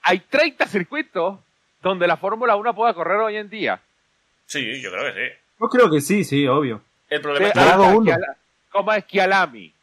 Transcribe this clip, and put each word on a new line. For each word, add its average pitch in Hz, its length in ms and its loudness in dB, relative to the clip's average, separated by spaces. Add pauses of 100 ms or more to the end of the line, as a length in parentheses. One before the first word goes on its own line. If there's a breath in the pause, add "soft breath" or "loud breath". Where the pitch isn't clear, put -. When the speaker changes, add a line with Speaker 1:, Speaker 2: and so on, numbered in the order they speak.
Speaker 1:
Hay 185 160 2
treinta 285 480 -2
circuitos 190 720 -4 (420)
donde 180 240 -2
la 170 120 2
Fórmula 220 380 -2
uno 214 200 -2
pueda 220 180 0
correr 170 240 -2
hoy 214 200 -2
en 214 120 -12
día. 147 300 -4 (680)
Speaker 2:
Sí, 131 360 -8
yo 98 100 -10
creo 113 220 -6
que 95 60 -12
sí. 123 140 -6 (260)
Speaker 3:
Yo 240 80 -4
creo 240 220 4
que 151 120 2
sí, 185 220 0
sí, 139 240 0
obvio. 127 340 -2 (280)
Speaker 2:
El 151 120 -4
problema 147 240 0
Speaker 1:
De 208 40 2
Speaker 2:
está 170 240 4
Speaker 3:
Hago 190 120 6
Speaker 1:
hasta 190 100 6
Speaker 3:
uno. 220 100 4
Speaker 1:
Kiala-, 165 320 -2 (320)
como 202 220 -2
a 214 100 0
Schialami 185 800 -2